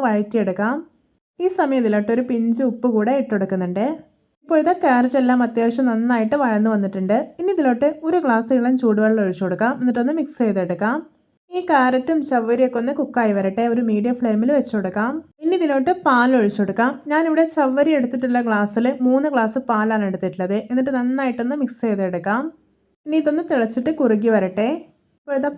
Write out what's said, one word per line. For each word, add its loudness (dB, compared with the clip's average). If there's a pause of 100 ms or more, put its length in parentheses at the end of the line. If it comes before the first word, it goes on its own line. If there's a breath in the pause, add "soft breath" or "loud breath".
വഴറ്റിയെടുക്കാം. -2 (680)
ഈ 0 (100)
സമയം 0
ഇതിലോട്ട് 0
ഒരു 0
പിഞ്ച് 0
ഉപ്പ് -2
കൂടെ 2
ഇട്ട് -4
കൊടുക്കുന്നുണ്ട്. -2 (560)
ഇപ്പോൾ 2
ഇത് 2 (100)
ക്യാരറ്റ് 2
എല്ലാം 4
അത്യാവശ്യം 0
നന്നായിട്ട് 0
വഴന്ന് 2
വന്നിട്ടുണ്ട്. 0 (220)
ഇനി 0
ഇതിലോട്ട് 2 (200)
ഒരു 2
ഗ്ലാസ് 0
ഇളം 2
ചൂടുവെള്ളം 2
ഒഴിച്ചു -2
കൊടുക്കാം. 0
എന്നിട്ടൊന്ന് 0
മിക്സ് -6
ചെയ്തെടുക്കാം. 0 (580)
ഈ 0 (100)
ക്യാരറ്റും 2
ചവ്വരിയൊക്കെ 0
ഒന്ന് -2
കുക്കായി 0
വരട്ടെ. 0
ഒരു 0
മീഡിയം 0
ഫ്ലെയിമിൽ 2
വെച്ച് -2
കൊടുക്കാം. -2 (300)
ഇനി 2
ഇതിലോട്ട് 2 (120)
പാൽ 4
ഒഴിച്ചു 0
കൊടുക്കാം. 0 (200)
ഞാനിവിടെ 2 (100)
ചവ്വരി 2
എടുത്തിട്ടുള്ള 0
ഗ്ലാസ്സിൽ 0 (220)
മൂന്ന് 2
ഗ്ലാസ് 0 (120)
പാലാണ് 0
എടുത്തിട്ടുള്ളത്. -4 (140)
എന്നിട്ട് 0
നന്നായിട്ടൊന്ന് -2
മിക്സ് -8
ചെയ്തെടുക്കാം. -2 (600)
ഇനി -4
ഇതൊന്ന് 0
തിളച്ചിട്ട് 0
കുറുകി 2
വരട്ടെ. 0 (500)
ഇപ്പോൾ -6
ഇതാ -2